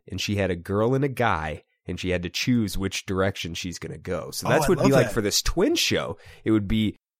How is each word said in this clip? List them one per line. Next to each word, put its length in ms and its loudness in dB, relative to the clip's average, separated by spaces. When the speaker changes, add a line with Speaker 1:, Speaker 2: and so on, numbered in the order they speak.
Speaker 1:
and 120 -6
she 160 -2
had 120 2
a 60 0
girl 400 0
and 80 2
a 60 0
guy, 540 -2
and 140 -8
she 120 -2
had 120 0
to 60 -4
choose 480 0
which 280 -4
direction 480 -2
she's 260 -8
gonna 180 -10
go. 340 -8
So 160 -6
Speaker 2:
Oh, 40 -2
Speaker 1:
that's 120 4
Speaker 2:
I 60 0
Speaker 1:
what 80 6
it'd 60 0
Speaker 2:
love 80 6
Speaker 1:
be 40 6
like 120 6
Speaker 2:
that. 60 -6
Speaker 1:
for 80 0
this 200 0
twin 340 0
show. 420 -2
It 60 2
would 180 2
be, 260 2